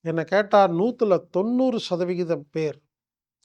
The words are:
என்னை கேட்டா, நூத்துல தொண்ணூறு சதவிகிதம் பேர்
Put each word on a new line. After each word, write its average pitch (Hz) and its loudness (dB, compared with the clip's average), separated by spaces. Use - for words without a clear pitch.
என்னை 160 -4
கேட்டா, 202 4
நூத்துல 190 0
தொண்ணூறு 233 0
சதவிகிதம் 175 -4
பேர் 156 -6